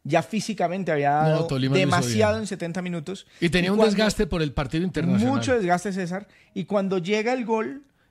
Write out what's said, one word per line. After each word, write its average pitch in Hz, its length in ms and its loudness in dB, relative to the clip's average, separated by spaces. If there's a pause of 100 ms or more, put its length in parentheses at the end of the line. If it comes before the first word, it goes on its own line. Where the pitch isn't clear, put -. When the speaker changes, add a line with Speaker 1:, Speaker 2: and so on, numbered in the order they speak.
Speaker 1:
ya 160 180 2
físicamente 185 680 -4
había 147 320 2
Speaker 2:
No, 156 80 4
Speaker 1:
dado 165 160 0
Speaker 2:
Tolima 135 280 0
lo 185 40 4
hizo 190 80 4
Speaker 1:
demasiado 180 480 2
Speaker 2:
bien. 220 80 -4
Speaker 1:
en 208 60 -6
setenta 175 340 -6
minutos. 175 440 -8 (140)
Speaker 2:
Y 175 100 2
tenía 175 180 2
Speaker 1:
Y - 20 0
Speaker 2:
un 202 60 2
Speaker 1:
cuando 220 180 6
Speaker 2:
desgaste 208 320 2
por 165 160 -2
el 147 100 -2
partido 160 320 -2
internacional. 185 520 0
Speaker 1:
Mucho 254 180 0
desgaste, 185 380 0
César. 185 340 -6 (280)
Y 185 100 -6
cuando 196 340 0
llega 208 340 0
el 254 120 -2
gol, 220 380 -4 (280)